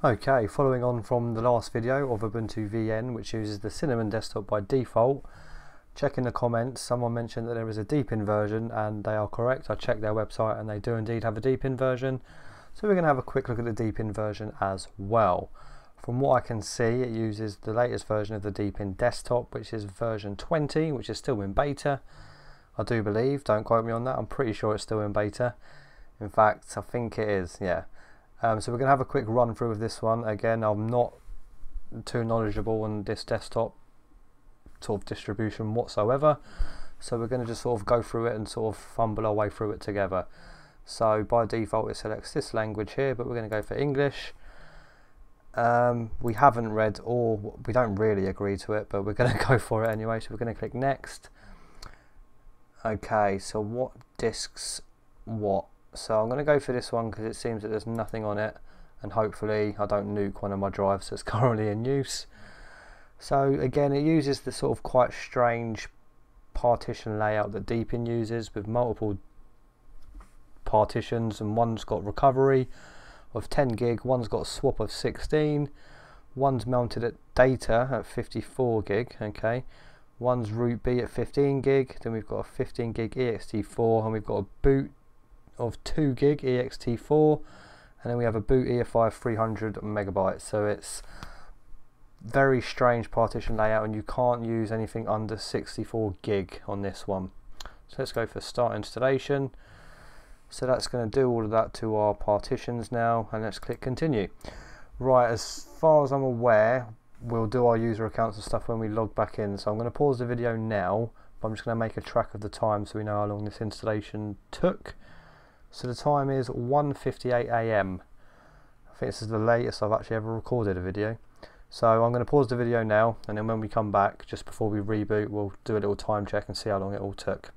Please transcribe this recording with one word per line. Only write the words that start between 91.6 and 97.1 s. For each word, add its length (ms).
very 400
strange 500
partition 460
layout, 260
and 100
you 80
can't 440
use 260
anything 340
under 300
sixty-four 840
gig 440
on 160
this 280
one. 220